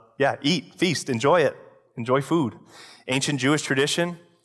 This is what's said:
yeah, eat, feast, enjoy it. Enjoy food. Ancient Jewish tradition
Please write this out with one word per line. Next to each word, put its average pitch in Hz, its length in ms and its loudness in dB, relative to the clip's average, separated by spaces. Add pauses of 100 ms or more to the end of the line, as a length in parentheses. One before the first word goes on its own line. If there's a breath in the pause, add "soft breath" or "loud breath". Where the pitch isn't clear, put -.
(180)
yeah, 135 240 0
eat, 147 340 -2
feast, 165 340 -2
enjoy 143 320 2
it. 131 140 0 (400)
Enjoy 127 260 0
food. 139 380 -2 (480 loud breath)
Ancient 135 320 -2
Jewish 139 240 2
tradition 165 560 -2 (260 soft breath)